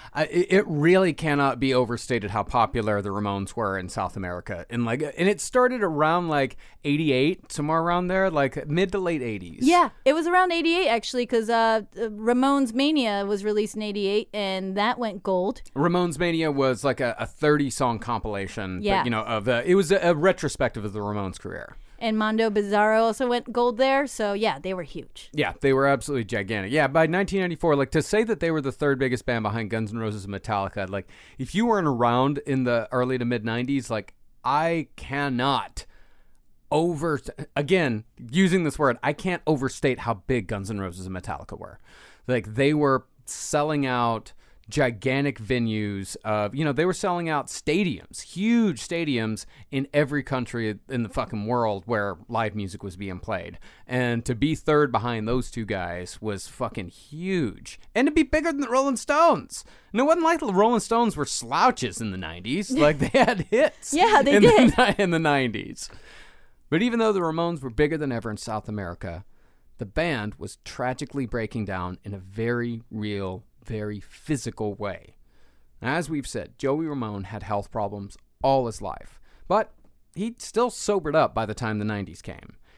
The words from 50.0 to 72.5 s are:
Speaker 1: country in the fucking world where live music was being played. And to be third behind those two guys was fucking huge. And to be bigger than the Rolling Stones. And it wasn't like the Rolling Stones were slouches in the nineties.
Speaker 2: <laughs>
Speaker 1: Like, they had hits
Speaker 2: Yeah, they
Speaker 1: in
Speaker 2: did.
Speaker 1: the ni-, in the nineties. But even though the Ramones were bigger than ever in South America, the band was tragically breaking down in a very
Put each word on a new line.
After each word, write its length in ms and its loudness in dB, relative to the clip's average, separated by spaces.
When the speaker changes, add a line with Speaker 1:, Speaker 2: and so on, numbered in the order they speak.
Speaker 1:
country 560 -4
in 140 -2
the 80 -6
fucking 360 -2
world 380 0
where 320 0
live 260 -2
music 280 -8
was 140 -10
being 220 -8
played. 400 -8
And 380 0
to 100 -2
be 200 0
third 360 2
behind 380 -2
those 220 -2
two 160 -6
guys 560 -6
was 260 -6
fucking 400 -8
huge. 880 -4
And 140 4
to 40 2
be 100 6
bigger 280 0
than 120 -2
the 80 -4
Rolling 260 2
Stones. 720 2
And 80 2
it 40 4
wasn't 200 4
like 160 4
the 100 -2
Rolling 300 6
Stones 340 2
were 120 -2
slouches 720 0
in 100 -4
the 60 -6
nineties. 540 -4
Speaker 2:
<laughs> 140 4
Speaker 1:
Like, 160 6
they 180 2
had 320 4
hits 420 0
Speaker 2:
Yeah, 300 6
they 140 6
Speaker 1:
in 60 8
Speaker 2:
did. 300 10
Speaker 1:
the 140 4
ni-, 180 2
in 60 0
the 80 2
nineties. 720 0
But 100 2
even 200 2
though 120 4
the 80 -2
Ramones 400 -2
were 80 -8
bigger 300 2
than 140 -2
ever 180 -4
in 80 -6
South 280 -6
America, 600 -8
the 80 -10
band 520 -4
was 280 -14
tragically 640 -6
breaking 400 -4
down 360 -6
in 120 -10
a 40 -10
very 720 -4